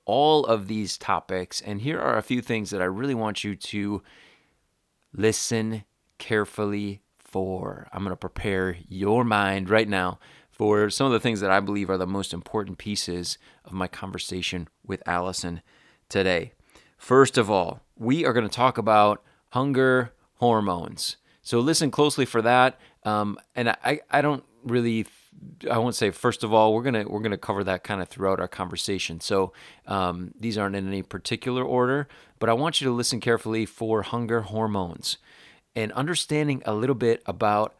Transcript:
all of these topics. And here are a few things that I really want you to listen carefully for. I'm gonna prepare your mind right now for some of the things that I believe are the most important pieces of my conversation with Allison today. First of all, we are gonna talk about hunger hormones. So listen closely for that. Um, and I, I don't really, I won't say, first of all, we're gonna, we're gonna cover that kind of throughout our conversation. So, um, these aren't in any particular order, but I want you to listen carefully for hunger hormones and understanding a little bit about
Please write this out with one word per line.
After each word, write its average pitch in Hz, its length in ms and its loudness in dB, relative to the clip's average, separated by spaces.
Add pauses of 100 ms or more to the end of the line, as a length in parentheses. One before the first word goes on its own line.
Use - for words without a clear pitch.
all 147 400 4
of 107 240 2
these 107 280 -4
topics. 92 600 -4
And 101 220 -8
here 147 180 -4
are 123 180 2
a 107 60 0
few 123 180 -2
things 110 280 -4
that 98 120 -4
I 90 40 0
really 117 300 -2
want 107 280 -4
you 104 120 -6
to 101 460 -4 (1120)
listen 110 720 0 (340)
carefully 104 840 -2 (160)
for. 95 760 -6
I'm 95 120 -6
gonna 92 120 -4
prepare 92 640 -4 (100)
your 104 380 2
mind 98 440 2
right 110 200 4
now 92 300 0 (300)
for 104 400 2
some 135 180 0
of 131 40 4
the 113 80 4
things 110 220 0
that 98 100 2
I 95 80 6
believe 101 300 -2
are 95 80 0
the 90 100 -2
most 98 260 -4
important 95 440 -8
pieces 90 600 -6 (280)
of - 80 -16
my 92 140 -4
conversation 92 840 -8 (160)
with 95 200 -8
Allison 87 560 -4 (460)
today. 92 460 0 (440)
First 131 400 6
of 107 120 4
all, 92 320 0 (160)
we 139 260 0
are 131 80 2
gonna 113 160 0
talk 123 300 0
about 107 460 4 (260)
hunger 127 640 2 (220)
hormones. 104 840 0 (240)
So - 180 0
listen 147 320 2
closely 147 340 2
for 117 180 0
that. 123 360 4 (240)
Um, 104 340 -2 (180)
and 120 140 0
I, 147 300 -2 (100)
I 143 120 2
don't 143 240 0 (180)
really, 117 420 0 (640)
I 120 80 2
won't 117 180 0
say, 104 160 0
first - 320 -2
of 110 100 0
all, 110 200 8
we're 117 100 0
gonna, 117 240 0
we're 104 140 -6
gonna 104 160 -2
cover 101 260 -2
that 92 200 -4
kind 98 180 -4
of 87 60 -6
throughout 95 320 0
our 90 80 -4
conversation. 90 720 -6
So, 95 340 -2 (340)
um, 90 520 -4
these 107 180 -4
aren't 101 180 -2
in 98 120 -4
any 95 160 -4
particular 123 600 -4
order, 127 440 0 (320)
but 110 100 0
I 113 40 6
want 151 260 0
you 139 80 -2
to 123 60 2
listen 120 260 -2
carefully 110 460 0
for 110 380 -2
hunger 117 380 -2
hormones 101 760 -4 (580)
and 110 180 -4
understanding 147 720 -2
a 107 80 -2
little 123 220 0
bit 117 300 0
about 104 540 0